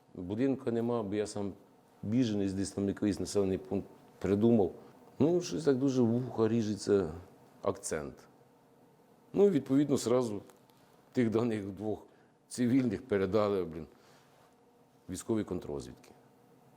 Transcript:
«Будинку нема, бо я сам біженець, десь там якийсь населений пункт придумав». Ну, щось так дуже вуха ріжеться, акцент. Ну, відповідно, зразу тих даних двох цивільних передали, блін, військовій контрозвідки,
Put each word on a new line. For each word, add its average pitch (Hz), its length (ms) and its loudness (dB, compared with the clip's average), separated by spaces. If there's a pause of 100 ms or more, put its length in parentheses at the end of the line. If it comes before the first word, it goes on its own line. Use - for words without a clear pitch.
(160)
«Будинку 120 560 -2
нема, 117 320 -2
бо 101 120 -6
я 104 120 -2
сам 101 260 -6 (480)
біженець, 101 520 0
десь 95 180 -4
там 101 160 -2
якийсь 98 320 0
населений 95 380 0
пункт 95 300 -6 (320)
придумав». 101 520 4 (480)
Ну, 170 220 2
щось 165 220 -6
так 139 140 4
дуже 131 240 2
вуха 117 460 2
ріжеться, 104 640 0 (500)
акцент. 73 520 -6 (1200)
Ну, 202 160 6
відповідно, 139 480 2
зразу 117 440 0 (720)
тих 120 180 2
даних 110 360 0
двох 98 340 -6 (500)
цивільних 123 580 0
передали, 101 560 2
блін, 80 220 -8 (1200)
військовій 104 340 -4
контрозвідки, 71 680 -10 (680)